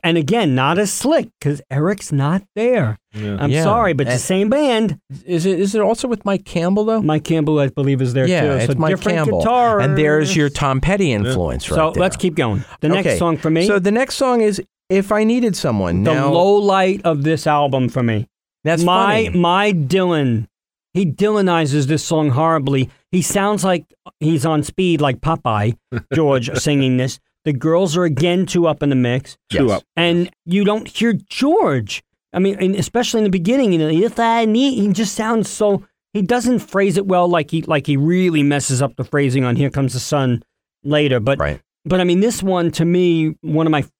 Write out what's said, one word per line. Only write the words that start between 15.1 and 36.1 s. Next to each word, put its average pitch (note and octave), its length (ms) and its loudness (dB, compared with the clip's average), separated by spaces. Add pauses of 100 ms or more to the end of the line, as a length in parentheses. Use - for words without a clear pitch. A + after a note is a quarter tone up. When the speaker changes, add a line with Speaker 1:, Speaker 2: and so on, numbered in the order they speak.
Speaker 3:
I G#3+ 100 2
Needed A#3 320 2
Someone. G2 480 0
Speaker 1:
The D#3 100 2
Speaker 3:
Now D3 200 2
Speaker 1:
low F#3 240 4
light G3 480 2
of D#3 180 0
this D#3 240 0
album C#3+ 420 2
for B2 140 -4
me. A2 240 -2 (380)
Speaker 3:
That's D#3+ 180 0
Speaker 1:
My, G3 440 2
Speaker 3:
funny. F3+ 120 -2
Speaker 1:
my F#3+ 340 2
Dylan, D3 720 0 (460)
he F#3 140 0
Dylanizes E3 800 0
this D3 160 -2
song D#3 280 0
horribly. C#3 600 0 (220)
He F3+ 100 0
sounds G3+ 400 -2
like F3+ 220 0 (340)
he's D3+ 260 0
on D#3 200 0
speed F3 360 0
like C#3 200 0
Popeye, A#2 560 -2 (160)
Speaker 3:
<laughs> A#2+ 200 -8
Speaker 1:
George, C3+ 440 0
singing C3+ 400 0
this. B2+ 240 -4 (240)
The D3+ 80 -2
girls D#3+ 420 0
are F3+ 100 0
again F3 420 0
too E3+ 200 0
up D3+ 160 0
in C#3+ 60 2
the C#3 80 2
mix. B2 400 -2 (140)
Speaker 2:
Too C3+ 160 0
Speaker 3:
Yes. A2 120 2
Speaker 2:
up. - 40 -6 (140)
Speaker 1:
And F3 340 0 (160)
you F#3+ 180 2
don't G#3+ 240 -2
hear A3+ 240 0
George. F#3+ 880 0 (300)
I - 60 -4
mean, G3 200 0
and F#3+ 160 0
especially A3+ 440 -2
in G#3+ 60 2
the G3+ 60 2
beginning, G3 440 0
you E3 40 2
know, D#3 100 0
"If F#3+ 300 0
I A3+ 280 2
need," A#3+ 340 2
he G#3 140 0
just G3+ 200 -2
sounds A3+ 360 -2
so, G#3 340 0 (300)